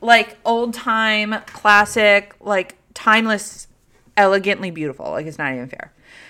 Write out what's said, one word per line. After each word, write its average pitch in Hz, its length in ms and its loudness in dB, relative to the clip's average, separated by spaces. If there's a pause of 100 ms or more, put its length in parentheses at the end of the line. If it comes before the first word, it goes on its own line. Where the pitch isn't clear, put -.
like, 226 420 2
old-time, 220 1000 -2
classic, 208 920 2
like, 190 360 -4 (200)
timeless, 220 720 -2 (500)
elegantly 196 540 2
beautiful. 151 400 -8
Like, 139 160 -8
it's 156 100 -14
not 139 160 -6
even 123 160 -12
fair. - 240 -18 (360)